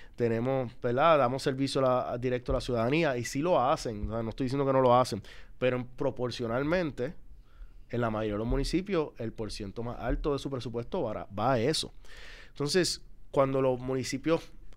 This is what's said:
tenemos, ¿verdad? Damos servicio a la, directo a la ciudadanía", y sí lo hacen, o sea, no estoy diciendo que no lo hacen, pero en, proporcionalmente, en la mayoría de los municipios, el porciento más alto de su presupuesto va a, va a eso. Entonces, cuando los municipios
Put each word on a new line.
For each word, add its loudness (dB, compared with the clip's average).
tenemos, 0
¿verdad? 6
Damos 2
servicio 2
a 2
la, -2
directo -2
a 2
la -2
ciudadanía", 2
y -2
sí -4
lo 4
hacen, 0
o -4
sea, -2
no -4
estoy -2
diciendo 0
que 4
no 6
lo 8
hacen, 4
pero 2
en, -6
proporcionalmente, -2
en -2
la 2
mayoría -2
de -2
los -2
municipios, 0
el -6
porciento -8
más -6
alto -2
de -2
su -8
presupuesto -4
va -4
a, -10
va 2
a 4
eso. 0
Entonces, 0
cuando 2
los 2
municipios -2